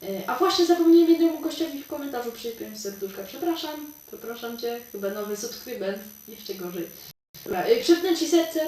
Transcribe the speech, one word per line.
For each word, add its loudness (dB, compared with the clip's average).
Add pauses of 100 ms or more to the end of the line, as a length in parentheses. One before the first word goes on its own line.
E, -6
a 0
właśnie 4
zapomniałem 8
jednemu 6
gościowi -4
w -18
komentarzu -6
przypiąć -10
serduszka. -8
Przepraszam, -6 (140)
przepraszam -10
Cię, -4 (120)
chyba -6
nowy -6
subskrybent, -8 (300)
jeszcze -14
gorzej. -8 (560)
Dobra, -2
e, 4
przypnę 2
Ci -2
serce, 2